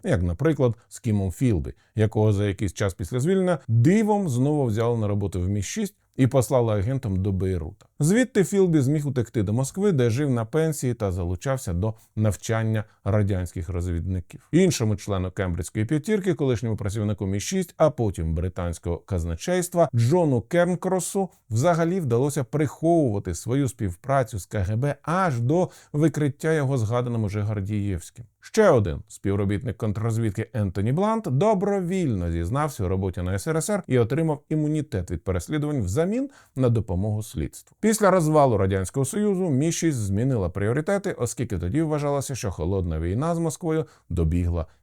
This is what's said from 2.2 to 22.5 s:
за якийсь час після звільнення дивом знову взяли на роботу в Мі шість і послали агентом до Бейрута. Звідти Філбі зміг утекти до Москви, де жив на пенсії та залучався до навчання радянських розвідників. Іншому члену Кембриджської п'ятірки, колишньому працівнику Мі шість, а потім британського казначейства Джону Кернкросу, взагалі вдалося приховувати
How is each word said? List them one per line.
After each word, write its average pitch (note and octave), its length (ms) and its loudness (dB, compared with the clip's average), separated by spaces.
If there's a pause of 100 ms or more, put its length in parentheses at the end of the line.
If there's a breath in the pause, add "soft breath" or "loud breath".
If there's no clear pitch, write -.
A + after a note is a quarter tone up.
за G2+ 120 2
якийсь G2+ 280 -2
час G2+ 220 -2
після - 260 -4
звільнення F3+ 380 2 (100)
дивом G3 600 4
знову C#3 360 0
взяли A#2 340 0
на G#2+ 100 -2
роботу G2+ 320 -2
в F2+ 80 -2
Мі G#2 140 -2
шість G#3 320 -6 (220)
і C3 100 4
послали B2 460 2
агентом G#2 500 -2
до G2+ 100 0
Бейрута. F#2 540 -4 (140)
Звідти G3+ 440 2
Філбі F3+ 360 4
зміг C#3+ 280 0
утекти B2+ 340 -2
до G2 100 -2
Москви, F#3 400 0
де B2 180 4
жив C#3+ 200 0
на A#2 140 0
пенсії D3+ 500 -2
та G2+ 180 -2
залучався F2+ 600 -4
до G#2+ 220 -2 (220 soft breath)
навчання A2 680 0 (200 soft breath)
радянських F#2+ 640 0
розвідників. F2 840 -4
Іншому C3 440 4
члену F#2 340 -2
Кембриджської F#2 540 -2
п'ятірки, F3 500 0
колишньому A#2+ 420 0
працівнику G#2 500 -2
Мі G2 140 -2
шість, F#3+ 360 -4
а D#3 140 4
потім F2 440 -2
британського F2 640 -4
казначейства E3 960 0
Джону C3+ 460 4
Кернкросу, F3+ 920 0 (200)
взагалі E3 500 2
вдалося C#3 440 0
приховувати D3 920 0